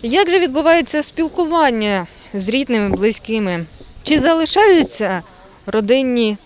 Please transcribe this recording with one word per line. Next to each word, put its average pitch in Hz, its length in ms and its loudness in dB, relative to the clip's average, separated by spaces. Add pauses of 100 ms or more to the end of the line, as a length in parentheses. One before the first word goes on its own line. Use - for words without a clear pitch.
як 339 280 0
же 370 80 2
відбувається 302 640 0
спілкування 285 1040 -2 (280)
з 196 140 -6
рідними, 233 480 -2
близькими? 202 680 -2 (380)
Чи 302 180 0
залишаються 320 1000 2 (440)
родинні 226 800 0